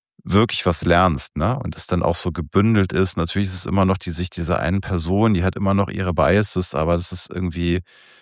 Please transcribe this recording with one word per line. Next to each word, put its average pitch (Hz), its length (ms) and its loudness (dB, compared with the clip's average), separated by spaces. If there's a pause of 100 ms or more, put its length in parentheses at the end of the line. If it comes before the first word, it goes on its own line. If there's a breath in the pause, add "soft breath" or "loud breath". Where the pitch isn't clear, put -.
(240)
wirklich 107 420 2
was 87 180 0
lernst, 85 520 2
ne? 113 220 -2
Und - 180 -8
es - 100 -6
dann - 160 0
auch - 140 0
so 87 160 -2
gebündelt 98 600 2
ist. 92 240 0
Natürlich 95 320 -2
ist 95 60 -4
es - 120 -4
immer 95 180 2
noch 92 140 2
die - 120 -10
Sicht 85 260 -6
dieser 85 240 -2
einen 92 200 -2
Person, 98 540 0
die 87 100 2
hat 95 120 0
immer 98 180 0
noch 98 140 2
ihre 90 260 -4
Biases, 90 600 2
aber 80 220 0
das 85 160 -6
ist - 180 -8
irgendwie 87 500 -2 (420 soft breath)